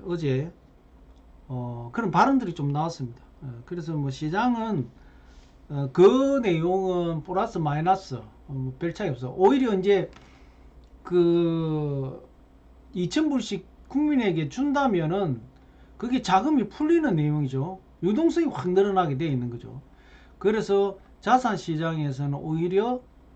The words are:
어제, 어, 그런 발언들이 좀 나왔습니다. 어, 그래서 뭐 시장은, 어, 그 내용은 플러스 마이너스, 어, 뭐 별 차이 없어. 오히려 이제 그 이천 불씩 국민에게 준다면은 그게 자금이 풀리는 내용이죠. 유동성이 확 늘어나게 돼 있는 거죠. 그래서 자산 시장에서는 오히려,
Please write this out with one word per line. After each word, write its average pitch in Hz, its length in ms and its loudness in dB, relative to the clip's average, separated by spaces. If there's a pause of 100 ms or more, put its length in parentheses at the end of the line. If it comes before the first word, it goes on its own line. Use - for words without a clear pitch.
어제, 160 460 -2 (960)
어, 123 460 -8
그런 214 180 -4
발언들이 220 420 4
좀 143 200 -2
나왔습니다. 147 480 -6 (200)
어, 120 240 -14
그래서 165 280 -8
뭐 143 180 -4
시장은, 208 800 -2 (800)
어, 139 240 -4
그 262 500 6
내용은 175 800 0
플러스 190 340 -4
마이너스, 156 580 0
어, 107 380 -14
뭐 131 240 -6
별 170 160 -4
차이 202 160 -4
없어. 127 280 -6
오히려 226 400 4
이제 190 320 2 (920)
그 165 1200 0 (640)
이천 240 360 0
불씩 226 360 -4 (220)
국민에게 233 640 0
준다면은 196 920 0 (560)
그게 247 240 -2
자금이 247 480 2
풀리는 311 460 2
내용이죠. 151 640 -2 (240)
유동성이 320 440 2
확 180 240 -4
늘어나게 185 460 2
돼 165 100 -2
있는 123 220 0
거죠. 117 320 -14 (560)
그래서 196 600 2 (220)
자산 233 380 2
시장에서는 151 800 -2
오히려, 180 680 -2 (340)